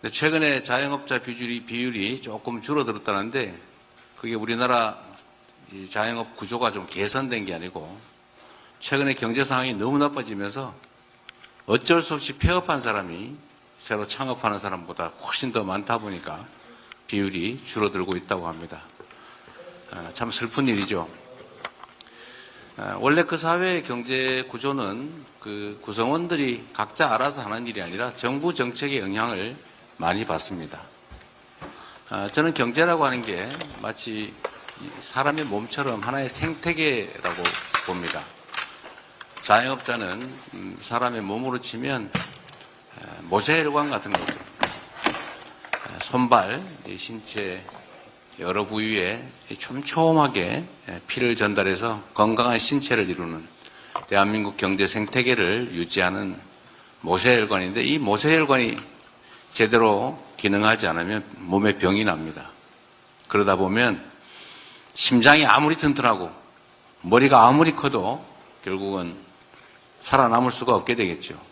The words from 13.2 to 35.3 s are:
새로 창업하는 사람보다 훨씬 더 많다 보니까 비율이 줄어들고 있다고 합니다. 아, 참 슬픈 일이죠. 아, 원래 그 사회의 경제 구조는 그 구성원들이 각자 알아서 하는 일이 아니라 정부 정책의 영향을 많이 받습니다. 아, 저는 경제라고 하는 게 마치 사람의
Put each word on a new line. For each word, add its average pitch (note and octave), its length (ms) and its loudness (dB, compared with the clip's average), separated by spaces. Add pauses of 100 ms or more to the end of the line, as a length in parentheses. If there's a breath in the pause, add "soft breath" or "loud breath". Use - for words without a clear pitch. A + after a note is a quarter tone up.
새로 G#2 280 -4
창업하는 A#2+ 520 -4
사람보다 F2+ 500 -6
훨씬 - 440 -4
더 A2 120 0
많다 G2+ 340 -2
보니까 F2+ 460 -10 (600 loud breath)
비율이 G2+ 580 -2
줄어들고 F#2+ 520 -2
있다고 F2+ 300 -4
합니다. E2 360 -12 (1080 loud breath)
아, F2 220 -12
참 A#2 180 -6
슬픈 A#2 380 0
일이죠. G2 400 0 (1700 loud breath)
아, G2+ 240 -8
원래 C#3+ 220 4
그 E3 160 0
사회의 F3 440 0
경제 C3 680 0
구조는 C3+ 760 -4 (160)
그 G#2 420 -8
구성원들이 C3+ 920 -2
각자 A#2 400 0
알아서 C#3 280 0
하는 A2+ 240 -6
일이 G#2 140 -8
아니라 G#2 340 -6
정부 C#3 380 -2
정책의 C3 480 -2
영향을 G#2+ 560 -4 (400 loud breath)
많이 F2+ 300 0
받습니다. D#2+ 540 -4 (1300 loud breath)
아, G2+ 180 -4
저는 D#3 240 2
경제라고 D3+ 540 2
하는 B2+ 160 0
게 G2 240 -4 (340)
마치 G#2+ 540 -6 (680)
사람의 D3 420 -2